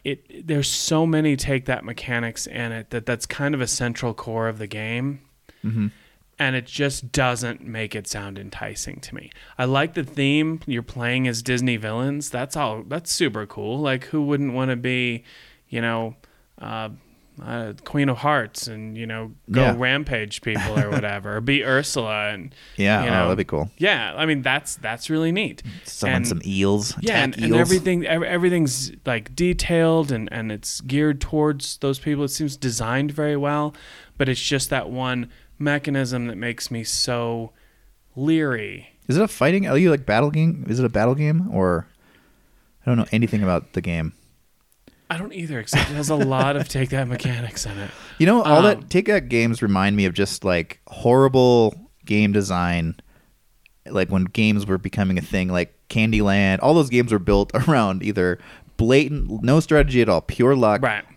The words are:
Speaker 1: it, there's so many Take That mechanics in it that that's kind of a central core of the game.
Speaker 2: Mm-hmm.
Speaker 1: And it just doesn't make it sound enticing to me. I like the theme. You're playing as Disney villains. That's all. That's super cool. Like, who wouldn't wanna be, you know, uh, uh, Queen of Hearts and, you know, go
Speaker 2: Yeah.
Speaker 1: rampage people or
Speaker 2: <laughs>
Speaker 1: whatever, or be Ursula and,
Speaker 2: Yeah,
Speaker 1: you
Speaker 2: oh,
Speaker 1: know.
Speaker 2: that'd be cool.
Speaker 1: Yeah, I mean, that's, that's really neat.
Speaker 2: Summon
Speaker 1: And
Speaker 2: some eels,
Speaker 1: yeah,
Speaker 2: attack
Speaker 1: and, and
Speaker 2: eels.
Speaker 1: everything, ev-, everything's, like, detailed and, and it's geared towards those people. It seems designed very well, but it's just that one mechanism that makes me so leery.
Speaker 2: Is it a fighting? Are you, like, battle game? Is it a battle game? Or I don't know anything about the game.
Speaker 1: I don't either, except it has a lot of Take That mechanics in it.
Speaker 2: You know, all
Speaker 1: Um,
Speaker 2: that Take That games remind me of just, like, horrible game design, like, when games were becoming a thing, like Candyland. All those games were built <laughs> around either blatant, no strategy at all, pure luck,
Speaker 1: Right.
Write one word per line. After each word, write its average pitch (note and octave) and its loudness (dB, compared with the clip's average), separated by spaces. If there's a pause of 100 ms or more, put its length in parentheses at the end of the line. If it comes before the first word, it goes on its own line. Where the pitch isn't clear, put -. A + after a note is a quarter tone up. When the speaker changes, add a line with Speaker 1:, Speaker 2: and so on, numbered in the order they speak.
Speaker 1:
it, - -10
there's C#3+ 0
so D#3+ 0
many D#3 2
Take C3 -2
That B2+ -4
mechanics A#2 -6
in A#2 -8
it A2 -12
that A#2 -6
that's A#2+ -4
kind C#3+ -2
of C3 -2
a A#2+ -2
central A#2+ -4
core A2+ -4
of A2 -6
the G#2+ -10
game. A#2 -6 (420)
Speaker 2:
Mm-hmm. A2 0 (500)
Speaker 1:
And C3+ -2
it A#2+ -6
just C#3 -6
doesn't A#2+ -2
make A2 -8
it G#2 -8
sound G2 -10
enticing G2+ -12
to - -16
me. - -16 (260)
I B2+ -2
like C#3 0
the E3 -4
theme. D3+ 0
You're A#2+ -4
playing B2+ -2
as A#2 -4
Disney B2 0
villains. B2 -4
That's C3+ -8
all. A2+ -4
That's D#3 -10
super A#2 -2
cool. G#2+ -8
Like, C3 -2
who D3+ -2
wouldn't C#3+ 0
wanna C3 -2
be, B2 -4 (460)
you A#2+ -6
know, A2+ -4 (440)
uh, A2 -10 (520)
uh, A#2 -10 (140)
Queen C#3+ 0
of A#2+ -2
Hearts C3+ -4
and, A2 -12
you A#2 -10
know, A2 -10 (180)
go A#2 2
Speaker 2:
Yeah. B2 4
Speaker 1:
rampage B2+ -2
people G#2+ -4
or G#2 0
Speaker 2:
<laughs> - -2
Speaker 1:
whatever, G#2 -4
or A2+ -4
be C3+ 2
Ursula A#2 0
and, G2 -10 (220)
Speaker 2:
Yeah, G2+ 2
Speaker 1:
you - 0
Speaker 2:
oh, F#2 2
Speaker 1:
know. F#2 4
Speaker 2:
that'd F#2 0
be G2+ -2
cool. D#2 -4
Speaker 1:
Yeah, C#3 0
I D#3 0
mean, D3+ 0
that's, C3 -2
that's - -8
really D#3+ 0
neat. F#3+ -4 (220)
Speaker 2:
Summon B2+ -2
Speaker 1:
And A#2+ 0
Speaker 2:
some F2 -2
eels, G2 2
Speaker 1:
yeah, A3+ 0
Speaker 2:
attack A#2 2
Speaker 1:
and, - -2
and A2+ -4
Speaker 2:
eels. A#2+ 6
Speaker 1:
everything, F3+ 2
ev-, E3 0
everything's, E3+ 0 (140)
like, A#2+ -4
detailed E3 2
and, A2 -2
and A2 -6
it's - -8
geared C#3+ 0
towards D3+ -2
those C#3 -2
people. D3 -2
It C3+ -2
seems C#3+ -6
designed B2+ -2
very D3 -2
well, D3 -2 (440)
but C3 0
it's B2+ -2
just C#3 -2
that A#2 -2
one B2+ -4 (280)
mechanism C#3 -2
that A2+ -8
makes A#2 -6
me A2+ -6
so A#2 -4 (640)
leery. B2+ 0 (180)
Speaker 2:
Is B2 4
it F#3+ 4
a G#3+ 2
fighting? F#3 2
Are C3+ 2
you, F3 6
like, C#3 2
battle A#2+ 2
game? D#3 2
Is A#2 0
it B2+ 4
a A2+ 2
battle A2+ 2
game? D3+ 2
Or F2+ 2 (1000)
I - 0
don't A#2+ 4
know A#2 2
anything A2 2
about F2+ 0
the F#2 -2
game. D#2+ -2 (960)
Speaker 1:
I E3 -2
don't G3 -8
either, D#3 -8
except - -2
it - -6
has D3 -2
a D#3 2
lot C3+ 2
of C#3+ -4
Take C3 -2
That C3 -2
mechanics A#2+ -6
in G2+ -10
it. G2+ -10 (260)
Speaker 2:
You D#3 4
know, A3+ 6
all D3+ 6
Speaker 1:
Um, F3 8
Speaker 2:
that - 2
Take F#3+ 2
That F#3 2
games A#2 2
remind G2+ 4
me G2+ 4
of F2+ 0
just, G2 0
like, F2+ 0
horrible B2 4 (160)
game G#2 4
design, F2 0 (880)
like, F#2 0
when F#2 2
games G#2 2
were F#2+ 0
becoming F#2+ 0
a - -4
thing, F#2 -2
like F2+ -2 (140)
Candyland. G2+ 4
All C#3+ 6
those D3+ 4
games A#2+ 4
were G#2 4
built G2+ 4
<laughs> B2 2
around G#2 4
either F#2 0 (380)
blatant, C3+ 2
no C#3 6
strategy C#3+ 4
at A2 4
all, E2 4
pure B2+ 2
luck, A2 4
Speaker 1:
Right. G#2+ -2 (140)